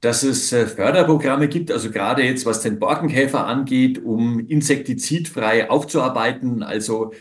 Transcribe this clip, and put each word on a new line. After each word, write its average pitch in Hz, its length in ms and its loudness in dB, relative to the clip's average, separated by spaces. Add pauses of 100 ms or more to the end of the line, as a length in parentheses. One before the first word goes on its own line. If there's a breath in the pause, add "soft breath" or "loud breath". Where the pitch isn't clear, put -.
dass 117 220 2
es, 127 300 0
äh, 117 140 2
Förderprogramme 147 800 2
gibt, - 240 -4
also 113 180 -2
gerade 110 340 0
jetzt, 127 220 0
was 110 160 0
den 104 180 -2
Borkenkäfer 135 680 0
angeht, 127 560 0
um 117 360 0
insektizidfrei 131 1300 0
aufzuarbeiten, 127 920 0
also 110 600 -4